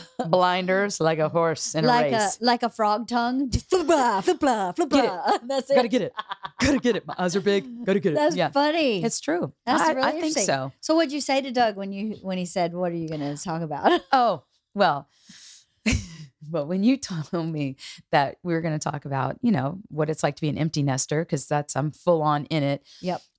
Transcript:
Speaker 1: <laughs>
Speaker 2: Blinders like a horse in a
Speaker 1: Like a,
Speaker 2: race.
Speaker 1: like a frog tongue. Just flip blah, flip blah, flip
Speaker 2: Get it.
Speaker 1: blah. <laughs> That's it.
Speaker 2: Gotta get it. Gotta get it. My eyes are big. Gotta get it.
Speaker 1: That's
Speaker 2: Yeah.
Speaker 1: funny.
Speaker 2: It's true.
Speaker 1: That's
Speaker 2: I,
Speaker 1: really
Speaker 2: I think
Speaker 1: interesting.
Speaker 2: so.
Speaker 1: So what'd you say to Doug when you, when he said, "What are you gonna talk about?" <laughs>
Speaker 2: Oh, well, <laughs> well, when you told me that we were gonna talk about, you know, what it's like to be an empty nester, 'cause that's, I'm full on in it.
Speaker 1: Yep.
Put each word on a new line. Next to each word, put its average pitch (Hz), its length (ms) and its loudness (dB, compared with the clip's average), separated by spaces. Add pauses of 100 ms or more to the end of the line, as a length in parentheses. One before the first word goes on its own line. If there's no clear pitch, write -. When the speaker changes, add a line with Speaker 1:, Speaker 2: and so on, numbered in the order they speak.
(140)
Speaker 1:
<laughs> - 140 -6
Speaker 2:
Blinders 185 720 2
like 160 180 2
a 156 120 0
horse 165 460 0
in 214 100 2
a - 20 4
Speaker 1:
Like 240 240 4
a, 226 60 2
Speaker 2:
race. 214 240 2
Speaker 1:
like 240 200 2
a 233 80 0
frog 214 380 0
tongue. 247 420 -2
Just - 200 -2
flip 349 180 2
blah, 247 320 4
flip 339 200 2
blah, 214 340 0
flip 320 160 -2
Speaker 2:
Get 277 160 4
it. - 20 2
Speaker 1:
blah. 185 300 0
<laughs> 240 100 -10
That's 269 220 -2
it. 277 60 4
Speaker 2:
Gotta 247 120 6
get 240 140 0
it. - 120 -6 (460)
Gotta 269 180 2
get 226 200 0
it. - 100 -10
My - 100 -10
eyes 180 200 0
are 190 40 -2
big. 202 440 0
Gotta 196 160 2
get 170 100 0
it. - 60 0
Speaker 1:
That's 302 180 2
Speaker 2:
Yeah. 208 160 0
Speaker 1:
funny. 285 520 2
Speaker 2:
It's 226 180 -2
true. 320 320 -4 (120)
Speaker 1:
That's 302 160 2
Speaker 2:
I, 320 120 4
Speaker 1:
really 262 140 0
Speaker 2:
I 254 40 0
think 330 140 -4
Speaker 1:
interesting. 247 200 0
Speaker 2:
so. 135 360 -2
Speaker 1:
So 311 140 2
what'd 320 180 2
you 294 80 -4
say 269 200 0
to 269 100 -6
Doug 226 260 2
when 196 160 -6
you, 202 280 -6
when 185 160 -4
he 180 80 -2
said, 170 280 -2
"What 180 180 -2
are 170 40 -4
you 165 120 -4
gonna 147 300 -4
talk 165 240 -4
about?" 170 460 0
<laughs> - 40 -20
Speaker 2:
Oh, 240 320 2 (300)
well, 160 340 2 (760)
<laughs> 156 680 -6
well, 151 160 -2
when 185 160 -2
you 262 140 2
told 165 540 -6
me 143 260 -4 (340)
that 143 320 2
we 175 100 -2
were 165 80 0
gonna 160 160 -2
talk 147 280 -4
about, 135 360 -2
you 240 120 2
know, 143 340 -2
what 151 220 -2
it's 156 120 -4
like 147 140 0
to - 60 -20
be 156 80 0
an - 80 -4
empty 151 260 -2
nester, 139 420 0
'cause 143 220 -4
that's, 147 300 -2
I'm 143 140 -2
full 170 300 0
on 147 260 0
in 156 140 0
it. 143 220 -2 (180)
Speaker 1:
Yep. 180 200 -6 (180)